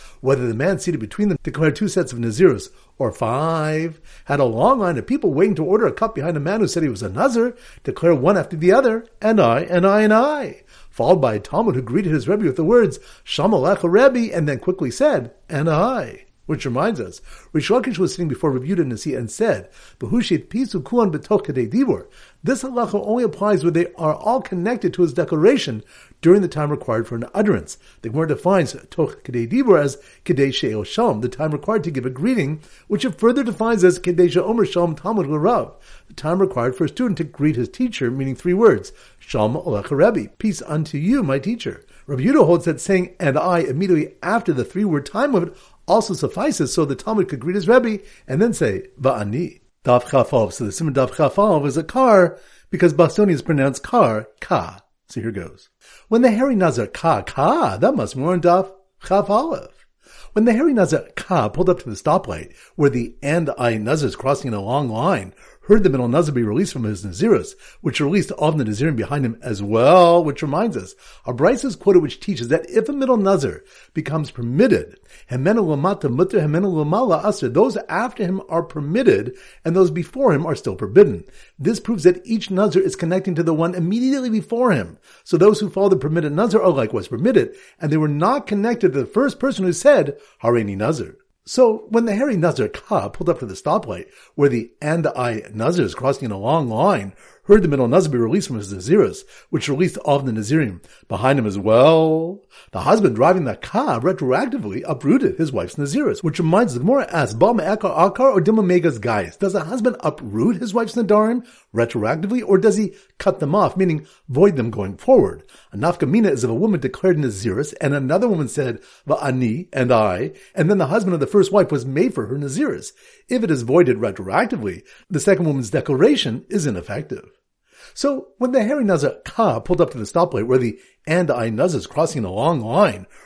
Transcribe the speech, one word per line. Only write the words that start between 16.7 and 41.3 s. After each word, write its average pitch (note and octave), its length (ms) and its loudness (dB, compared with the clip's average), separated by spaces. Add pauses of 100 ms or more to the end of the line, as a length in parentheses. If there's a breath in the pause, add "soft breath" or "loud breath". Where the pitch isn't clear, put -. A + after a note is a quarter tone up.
us, F2+ 200 -12 (320 loud breath)
Rish D#3 180 -2
Lakish A#3+ 280 0
was F#3 140 0
sitting F3 160 -6
before C#3+ 240 -2
Rav B2+ 100 -4
Yudah E3+ 240 -2
Nasi B2+ 300 -6
and A#2 120 -6
said, D#3 400 -2 (300 soft breath)
"Behushit F#3 480 -2
pisu A3 380 -6
kuan A#3 260 0
betoch G3+ 340 -2
kedei B2 240 -4
divur." G3 380 0 (340 soft breath)
This B3 220 -2
halacha A#3+ 420 -4
only A#3 200 -2
applies F#3+ 400 -2
where E3+ 80 2
they E3+ 240 0
are D#3 180 -2
all B3 260 -2
connected G3+ 540 -4
to F3+ 80 0
his D#3+ 100 2
declaration D3+ 680 0 (400 soft breath)
during F#3+ 200 6
the F3 40 -2
time D3 240 -4
required A#2+ 380 -4
for A#2+ 80 -8
an A#2 80 -8 (100)
utterance. F#3 440 -2 (240 soft breath)
The A2+ 80 -8
Gemara D#3 180 -2
defines E3+ 480 0 (140)
toch - 340 -4
kedei A#2+ 260 -6
divur G3+ 320 4
as C#3 160 -2 (260 loud breath)
kedei C#3 300 0
she'el G#2+ 300 -4
shalom, F#3 360 0
the B2 80 -4
time D#3 220 -6
required D#3+ 320 -4
to - 80 -6
give C3 160 -6
a C3 40 -4
greeting, D3+ 500 -2 (260 soft breath)
which - 180 -2
it A3+ 140 -4
further A#3+ 240 2
defines A3+ 400 -2
as F3+ 160 4
kedei F3 320 2
she'omer G3 360 0
shalom F3 280 0
talmud G3 320 -4
l'rav, D3+ 480 -2 (320 soft breath)
the - 80 -20
time E3+ 260 -4
required F#3+ 360 0
for E3+ 80 -2
a D3+ 40 -2
student A#3+ 300 -4
to E3 60 -4
greet D3 320 -2
his A#2+ 120 -4
teacher, A3+ 400 -4
meaning C3+ 280 -4
three F3+ 180 -2
words, F#3+ 380 4 (260 soft breath)
"Shalom A2+ 360 -2
Alecha C3+ 440 -4
Rebbe," E3+ 400 2
"Peace G3+ 240 -4
unto D3+ 340 -6
you, G#3 280 0
my C#3 160 0